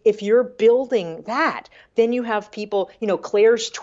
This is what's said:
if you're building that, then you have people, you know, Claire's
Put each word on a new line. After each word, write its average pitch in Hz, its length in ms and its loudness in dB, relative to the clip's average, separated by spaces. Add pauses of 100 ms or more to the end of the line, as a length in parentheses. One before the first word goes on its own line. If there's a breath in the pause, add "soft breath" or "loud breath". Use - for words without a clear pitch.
if 208 160 0
you're 226 200 2
building 233 840 0
that, 240 420 -4 (260 soft breath)
then 233 200 2
you 247 80 -4
have 214 280 -6
people, 208 480 -4
you 220 80 -6
know, 180 120 0
Claire's 226 520 2 (120)